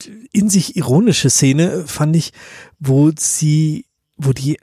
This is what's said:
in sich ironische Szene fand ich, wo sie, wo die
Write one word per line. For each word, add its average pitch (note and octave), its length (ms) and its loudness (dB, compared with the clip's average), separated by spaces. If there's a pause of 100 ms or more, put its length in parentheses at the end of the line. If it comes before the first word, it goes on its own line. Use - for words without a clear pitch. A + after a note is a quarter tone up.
(320)
in G3+ 180 0
sich F#3+ 260 0
ironische D#3 540 2
Szene C#3+ 560 0
fand D#3 300 -2
ich, - 160 -2 (460)
wo C#3+ 400 2
sie, D#3 680 -2 (300)
wo C3+ 160 -2
die C3+ 300 -4